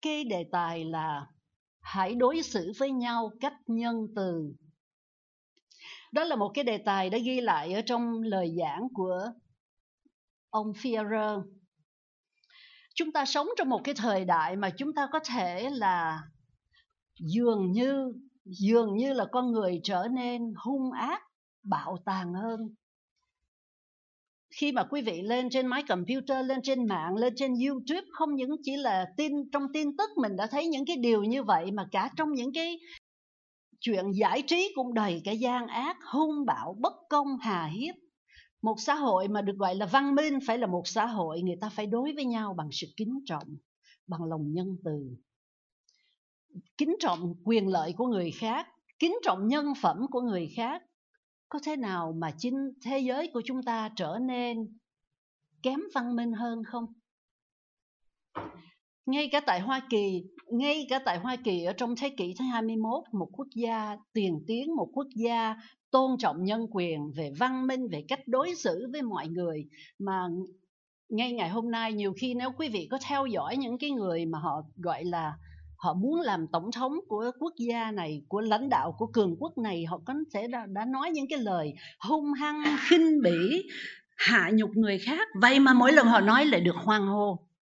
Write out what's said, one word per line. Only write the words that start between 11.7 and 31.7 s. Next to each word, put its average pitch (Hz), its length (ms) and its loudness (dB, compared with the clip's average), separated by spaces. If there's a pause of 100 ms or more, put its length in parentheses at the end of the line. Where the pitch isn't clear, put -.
Chúng 311 180 -2
ta 294 120 2
sống 294 240 0 (100)
trong 339 100 2
một 240 160 2
cái 285 100 -2
thời 208 300 0
đại 175 320 2
mà 196 140 0
chúng 277 240 -4
ta 285 180 0
có 311 60 2
thể 226 520 -4
là 180 520 0 (1000)
dường 196 520 2
như, 262 400 2 (320)
dường 202 520 4
như 269 160 2
là 240 200 0
con 254 200 2
người 185 320 0
trở 196 280 0
nên 247 280 -2 (240)
hung 262 280 -2
ác, 240 300 -4 (400)
bạo 180 420 -2
tàn 185 300 -2
hơn. 220 260 -4 (2000)
Khi 294 120 0
mà 233 120 2
quý 285 180 -4
vị 180 200 -4
lên 247 280 0
trên 262 160 0
máy 254 220 0
computer, 262 580 -2
lên 262 160 -2
trên 262 240 0
mạng, 180 300 -2
lên 240 200 2
trên 269 160 0 (140)
YouTube, 285 460 -4
không 302 220 -2
những 262 160 -2 (120)
chỉ 269 140 -4
là 208 300 0 (100)
tin, 294 160 0 (200)
trong 285 100 0 (100)
tin 294 240 -2
tức 415 200 -2
mình 214 200 0
đã 202 100 -2
thấy 254 200 -2
những 285 200 0
cái 339 100 -2
điều 233 280 4
như 247 180 0
vậy, 190 280 2